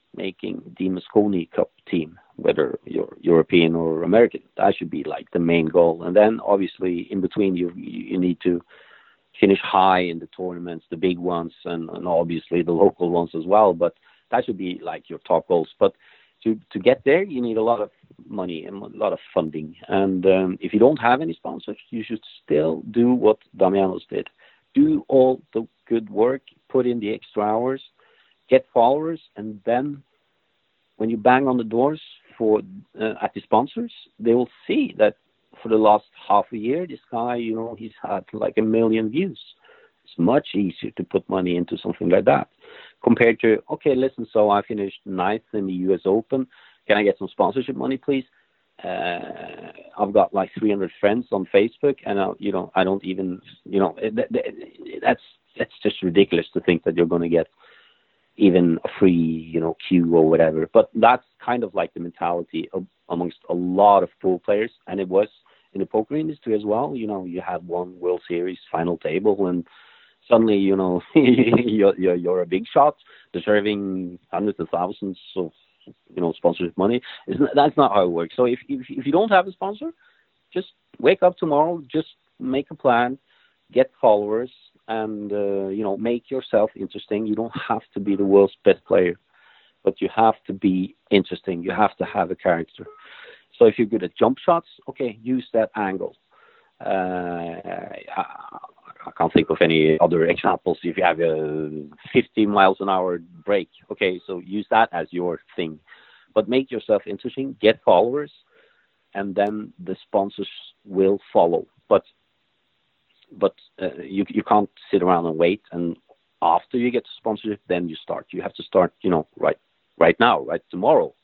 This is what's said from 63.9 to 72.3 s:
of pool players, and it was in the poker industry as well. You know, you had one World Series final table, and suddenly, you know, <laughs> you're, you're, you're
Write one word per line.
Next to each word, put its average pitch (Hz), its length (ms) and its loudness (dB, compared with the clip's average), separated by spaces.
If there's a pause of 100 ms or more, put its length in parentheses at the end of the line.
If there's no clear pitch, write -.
of 87 60 -6 (120)
pool 92 180 0
players, 107 320 -2 (160)
and 95 120 -6
it 95 80 -4
was 98 220 2 (420)
in 98 80 -10
the 95 60 -4
poker 110 320 -4
industry 151 360 -6
as 107 120 -2
well. 127 320 -2
You 110 100 -8
know, 101 160 -8
you 87 160 -10
had 90 260 -8
one 90 320 -8
World 90 300 -4
Series 87 300 -4 (120)
final 82 280 -2
table, 95 500 0
and 87 180 -4 (600)
suddenly, 113 300 4
you 98 180 2
know, 90 320 0
<laughs> - 80 0
you're, 117 800 4
you're, 92 180 2
you're 90 260 0